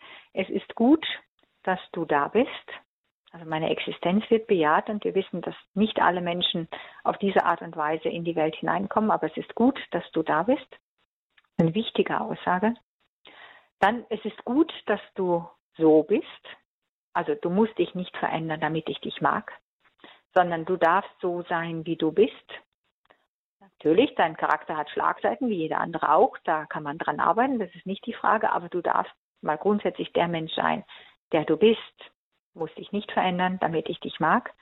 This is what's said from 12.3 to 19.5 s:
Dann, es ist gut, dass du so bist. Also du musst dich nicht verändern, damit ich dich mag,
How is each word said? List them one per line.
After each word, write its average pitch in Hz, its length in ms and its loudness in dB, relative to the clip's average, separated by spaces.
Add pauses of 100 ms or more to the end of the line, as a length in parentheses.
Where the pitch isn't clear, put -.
Dann, 214 280 2
es 214 160 -6
ist - 200 -8
gut, 285 280 2 (140)
dass 208 140 0 (140)
du 175 320 0 (300)
so 156 280 8
bist. 214 220 0 (840)
Also 160 220 -2
du 170 160 -4
musst 214 280 2
dich - 160 0
nicht 180 220 -8
verändern, 160 440 -4
damit 160 280 -2
ich - 120 -8
dich - 200 -10
mag, - 320 0 (840)